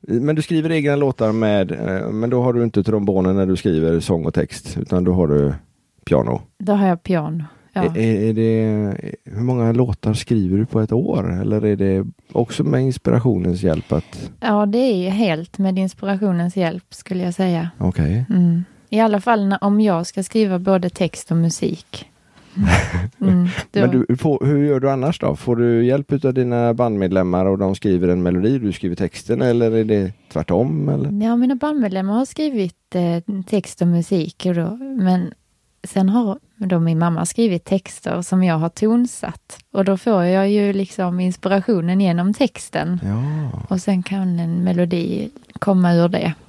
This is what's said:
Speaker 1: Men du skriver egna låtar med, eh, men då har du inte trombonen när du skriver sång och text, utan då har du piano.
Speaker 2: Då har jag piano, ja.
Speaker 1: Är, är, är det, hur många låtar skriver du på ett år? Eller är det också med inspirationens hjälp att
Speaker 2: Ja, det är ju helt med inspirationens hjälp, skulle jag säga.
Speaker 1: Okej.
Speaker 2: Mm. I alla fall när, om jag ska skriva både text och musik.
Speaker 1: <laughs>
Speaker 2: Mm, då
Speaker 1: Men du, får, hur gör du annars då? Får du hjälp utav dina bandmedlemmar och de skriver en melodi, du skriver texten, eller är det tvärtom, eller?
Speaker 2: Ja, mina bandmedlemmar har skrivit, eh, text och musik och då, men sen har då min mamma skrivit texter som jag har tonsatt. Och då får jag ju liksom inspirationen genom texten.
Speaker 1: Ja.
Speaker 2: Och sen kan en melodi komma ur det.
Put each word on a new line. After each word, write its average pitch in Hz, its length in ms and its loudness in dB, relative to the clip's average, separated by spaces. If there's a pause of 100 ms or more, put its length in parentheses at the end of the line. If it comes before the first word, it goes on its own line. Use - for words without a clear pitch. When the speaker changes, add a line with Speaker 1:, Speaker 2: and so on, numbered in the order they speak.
Speaker 1:
Men 139 340 0
du 156 60 -2
skriver 160 300 -2
egna 147 240 0
låtar 127 360 0
med, 107 400 2
eh, 95 400 -4
men 113 180 -2
då 123 120 0
har 123 120 2
du 120 100 2
inte 107 200 0
trombonen 98 520 2
när 98 100 2
du 92 100 2
skriver 82 440 2
sång 82 260 -2
och 80 80 -2
text, - 480 -4
utan 90 220 0
då 90 100 2
har 90 140 4
du 71 260 2 (520)
piano. 60 360 0 (160)
Speaker 2:
Då 202 160 -2
har 196 140 2
jag 175 160 -2
piano, 156 400 -4 (300)
ja. 185 100 -2
Speaker 1:
Är, 170 140 -2
är, 110 320 2
är 110 40 0
det, 110 600 0 (320)
hur 104 160 -8
många 123 300 2
låtar 117 420 0
skriver 98 440 0
du 110 80 2
på 110 160 -2
ett 107 100 -2
år? 95 500 -2
Eller 107 240 0
är 104 100 2
det 95 300 0 (260)
också 120 320 -2
med 131 200 0
inspirationens 113 800 0
hjälp 85 280 0
att - 480 -6
Speaker 2:
Ja, 208 260 0
det 208 120 -2
är 247 260 2
ju 185 60 -4
helt 190 480 -2
med 190 220 0
inspirationens 190 760 -2
hjälp, 175 320 -2
skulle - 340 -8
jag 175 100 -2
säga. 175 440 0
Speaker 1:
Okej. 110 520 0
Speaker 2:
Mm. 175 340 2 (260)
I 214 100 0
alla 214 220 2
fall 214 260 2
när, 196 160 -2
om 202 180 2
jag 175 260 2
ska - 160 -6
skriva 196 360 0
både 185 300 0
text - 420 -4
och 165 60 2
musik. - 680 -2 (480)
Speaker 1:
<laughs> 92 320 2 (360)
Speaker 2:
Mm, 180 260 4 (240)
då 202 80 0
Speaker 1:
Men 127 280 2
du, 127 100 0
får, 143 280 0
hur 143 220 4
gör 139 120 2
du 135 100 2
annars 135 300 0
då? - 160 0
Får 120 200 -2
du 120 300 4
hjälp 139 280 0
utav 135 200 0
dina 120 400 2
bandmedlemmar 95 720 2
och 98 120 2
de 98 180 0
skriver 92 320 2
en 90 160 2
melodi, 92 360 2
du 107 120 -2
skriver 87 240 -4
texten, 113 460 -4
eller 120 300 2
är 113 120 2
det 104 280 0 (220)
tvärtom, 131 560 0
eller? 143 380 -2
Speaker 2:
Ja, 233 80 0
mina 254 200 2
bandmedlemmar 208 580 -2
har 247 120 0
skrivit, 240 680 -4
eh, 175 520 -2
text - 340 -4
och 175 60 2
musik 170 580 -2
och 180 100 0
då, 170 220 -4 (200)
men 185 360 0 (500)
sen 190 260 0
har 220 300 0 (160)
då 180 240 -2
min 165 200 2
mamma 170 260 0
skrivit 190 400 -2
texter - 560 -4
som 185 220 0
jag 165 140 2
har 165 120 0
tonsatt. - 880 -4 (140)
Och 196 140 0
då 190 120 2
får 190 260 2
jag 190 260 2
ju 202 240 2
liksom 185 460 -4
inspirationen 185 840 0
genom 180 320 2
texten. 175 680 -2
Speaker 1:
Ja. 131 560 -4 (100)
Speaker 2:
Och 185 120 -2
sen 185 220 0
kan 185 360 -2
en 170 240 -2
melodi 175 680 -2 (240)
komma 180 400 2
ur 170 160 4
det. 170 240 -2 (160)